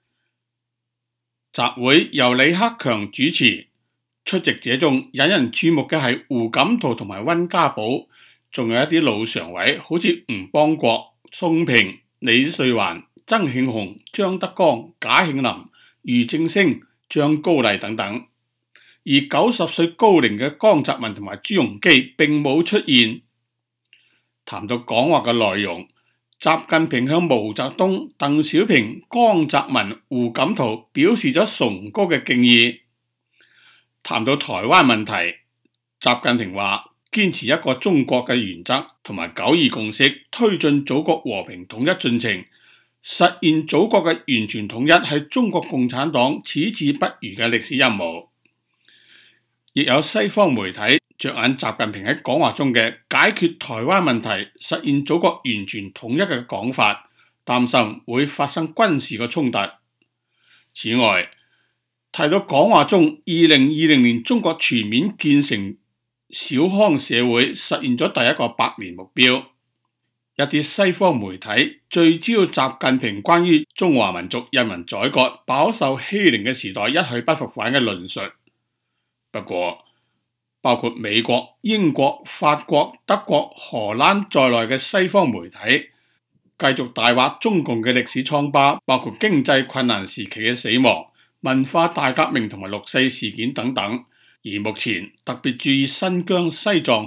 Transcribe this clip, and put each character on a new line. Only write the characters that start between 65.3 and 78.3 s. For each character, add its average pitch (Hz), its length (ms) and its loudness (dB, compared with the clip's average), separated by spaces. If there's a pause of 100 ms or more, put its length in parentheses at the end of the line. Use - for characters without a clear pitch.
成 104 360 -4 (540)
小 131 380 -2
康 196 300 2
社 - 160 -4 (100)
會， 120 280 2
實 - 280 -4
現 123 160 -2
咗 - 140 -2
第 123 180 0
一 151 80 0
個 120 120 -2
百 - 280 -2
年 95 180 -12
目 90 200 -18
標。 127 300 4 (920)
一 143 60 -2
啲 147 200 0
西 190 280 0
方 175 260 0
媒 95 220 -8
體 113 400 0 (100)
聚 165 300 4
焦 226 280 0
習 135 340 -2
近 131 180 0
平 104 240 -6
關 175 220 4
於 156 200 4 (120)
中 170 200 2
華 104 140 2
民 90 180 -8
族 120 220 -8
人 123 160 0
民 87 180 -10
宰 110 260 -4
割、 131 360 0
飽 147 240 2
受 139 300 -2
欺 - 180 -6 (100)
凌 113 140 2
嘅 123 100 -2
時 101 200 -8
代 104 160 -4
一 135 60 -2 (140)
去 120 140 -4
不 139 80 0
復 139 180 -2
返 117 240 -6
嘅 139 60 0
論 95 340 -4
述。 - 80 -8 (1120)